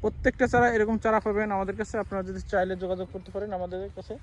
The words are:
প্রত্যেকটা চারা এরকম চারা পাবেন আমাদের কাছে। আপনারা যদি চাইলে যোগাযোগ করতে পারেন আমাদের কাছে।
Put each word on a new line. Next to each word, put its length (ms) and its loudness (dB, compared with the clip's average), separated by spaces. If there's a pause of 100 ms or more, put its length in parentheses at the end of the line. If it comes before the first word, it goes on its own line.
প্রত্যেকটা 520 2
চারা 140 6 (100)
এরকম 280 4
চারা 220 6
পাবেন 300 2
আমাদের 240 -2
কাছে। 180 -6
আপনারা 300 -2
যদি 120 -6 (120)
চাইলে 300 2
যোগাযোগ 320 -2
করতে 200 -10
পারেন 240 -4
আমাদের 220 -4 (160)
কাছে। 260 -10